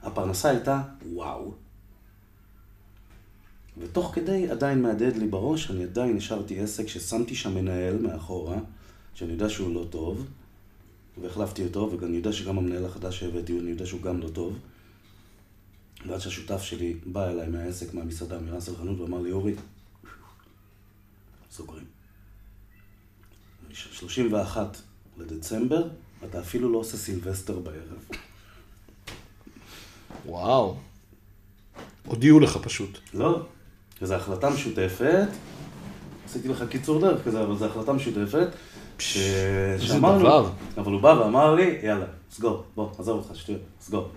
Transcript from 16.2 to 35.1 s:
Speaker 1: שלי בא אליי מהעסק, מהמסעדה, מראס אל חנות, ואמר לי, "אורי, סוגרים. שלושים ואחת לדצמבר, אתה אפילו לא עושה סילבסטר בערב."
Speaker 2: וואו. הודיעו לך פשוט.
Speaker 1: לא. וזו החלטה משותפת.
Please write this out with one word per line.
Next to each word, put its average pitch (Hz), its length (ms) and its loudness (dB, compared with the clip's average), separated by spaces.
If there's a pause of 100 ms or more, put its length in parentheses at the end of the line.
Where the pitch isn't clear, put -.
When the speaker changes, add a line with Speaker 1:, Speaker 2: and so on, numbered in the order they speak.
Speaker 1:
שלי 87 340 -6 (100)
בא 92 220 -2
אליי 85 200 -4
מהעסק, 87 460 -6
מהמסעדה, 82 460 -8
מראס 85 280 -8
אל 90 80 -8
חנות, 92 240 -6
ואמר 90 220 -6
לי, 90 100 -4
"אורי, 98 220 0 (2000)
סוגרים. 78 340 -16 (1900)
שלושים - 600 -4
ואחת 101 440 -2 (420)
לדצמבר, 113 680 -2 (360)
אתה 87 160 -10
אפילו 120 320 0
לא 113 60 2
עושה - 180 -6
סילבסטר 95 600 -6
בערב." 80 500 -14 (2250)
Speaker 2:
וואו. 95 500 2 (1300)
הודיעו 143 340 10
לך 127 160 6
פשוט. - 420 -6 (160)
Speaker 1:
לא. 156 320 2 (560)
וזו 95 120 -2
החלטה 95 360 0
משותפת. 135 800 2 (960)